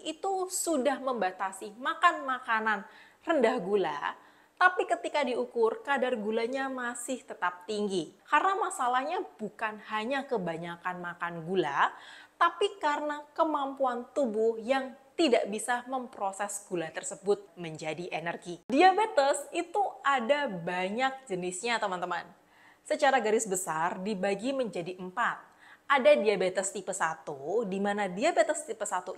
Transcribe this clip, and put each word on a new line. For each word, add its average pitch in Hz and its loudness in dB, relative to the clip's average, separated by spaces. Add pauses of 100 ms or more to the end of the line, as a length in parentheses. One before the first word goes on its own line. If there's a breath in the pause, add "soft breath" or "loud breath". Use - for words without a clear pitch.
itu 370 -2
sudah 269 0
membatasi 208 -4
makan 311 2
makanan 220 0 (400 loud breath)
rendah 254 4
gula, 180 0 (400 loud breath)
tapi 370 4
ketika 294 0
diukur 240 0
kadar 254 0
gulanya 233 -2
masih 247 -6
tetap - -4
tinggi. 202 -2 (160)
Karena 359 4
masalahnya 311 0 (160)
bukan 214 -6
hanya 233 -2
kebanyakan 175 -6
makan 175 -6
gula, 165 2 (480 loud breath)
tapi 359 2
karena 294 -2
kemampuan 269 0
tubuh 226 2
yang 262 0 (240)
tidak 233 4
bisa 240 -2
memproses 208 -6
gula 160 -4
tersebut 196 -2 (160)
menjadi 160 -6
energi. 165 -6
Diabetes 311 4
itu 339 -2 (240)
ada 277 2
banyak 190 -2
jenisnya, 196 -2
teman-teman. 180 -4 (640 soft breath)
Secara 277 4
garis 214 2
besar 175 -2
dibagi 196 -2
menjadi 185 -6
empat. 185 -4 (280 loud breath)
Ada 285 6
diabetes 190 2
tipe 190 -6
satu, 165 -2
di 190 -2
mana 202 0
diabetes 302 0
tipe 220 -8
satu 185 -4